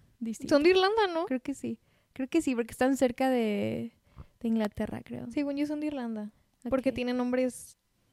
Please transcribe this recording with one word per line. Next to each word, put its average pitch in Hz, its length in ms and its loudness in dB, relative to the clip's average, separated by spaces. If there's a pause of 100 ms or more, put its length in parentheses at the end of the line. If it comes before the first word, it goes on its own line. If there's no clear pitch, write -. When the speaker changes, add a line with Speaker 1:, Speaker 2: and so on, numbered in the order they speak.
(180)
Speaker 1:
distinto. 226 360 0
Speaker 2:
Son 285 80 6
de 349 80 8
Irlanda, 381 420 4
¿no? 330 140 -2
Speaker 1:
Creo 254 140 -2
que 277 140 -6
sí, 226 240 -8 (340)
creo 262 160 -6
que 330 140 2
sí, 262 120 0
porque 226 180 -2
están 262 240 2
cerca 254 320 2
de, 226 640 0 (480)
de 233 80 -4
Inglaterra, 220 560 -2
creo. 240 260 -10
Speaker 2:
Según 285 260 -2
yo 294 100 0
son 302 140 -4
de 302 80 -2
Irlanda, 233 420 -6 (380)
porque 262 220 2
Speaker 1:
Ok. 233 40 -2
Speaker 2:
tienen 247 220 -2
nombres, 254 600 0 (360)